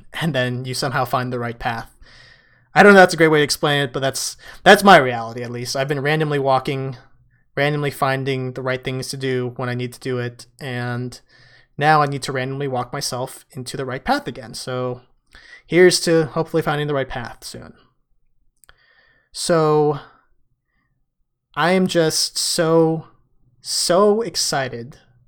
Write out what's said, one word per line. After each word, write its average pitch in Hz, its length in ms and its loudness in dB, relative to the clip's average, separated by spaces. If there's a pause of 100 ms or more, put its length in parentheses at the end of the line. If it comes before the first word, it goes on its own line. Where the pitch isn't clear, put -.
<laughs> - 160 -12
and 151 140 -2
then 123 300 -2
you 127 100 -8
somehow 135 300 -4
find 123 280 -4
the 123 60 -6
right 120 200 -8
path. 113 320 -8 (840)
I 147 80 6
don't 202 100 10
know 196 80 10
if - 20 12
that's 180 120 6
a - 20 -6
great 160 120 4
way 156 100 4
to 147 60 4
explain 143 380 0
it, 135 100 -4
but 143 80 -6
that's, - 360 -4 (260)
that's 202 220 8
my 196 120 10
reality, 120 460 0
at 120 80 -10
least. 120 240 -8
I've 135 140 -2
been 143 120 -2
randomly 147 380 0
walking, 135 580 -2 (600)
randomly 147 340 0
finding 135 640 -2
the 131 100 -10
right 127 200 -4
things 131 260 -8
to 139 80 -10
do 127 400 -4
when 123 120 -6
I 123 60 -4
need 123 180 -6
to - 80 -20
do 127 180 -4
it, 120 280 -10 (140)
and 123 600 -8 (560)
now 147 260 4
I 143 40 2
need 139 180 -6
to 143 80 -6
randomly 135 360 -6
walk 131 240 -6
myself 131 600 -8
into 127 240 -12
the 139 80 -8
right 131 200 -10
path 285 240 -2
again. 117 260 -16
So 127 460 -8 (680)
here's 180 340 6
to 165 260 2
hopefully 165 360 -4
finding 147 240 -2
the 147 80 -4
right 131 140 -4
path - 340 -12
soon. - 320 -18 (1600)
So 151 640 0 (1600)
I 160 160 0
am 185 140 2
just - 520 -2
so, 160 680 0 (540)
so 208 600 2
excited 131 800 -6 (300)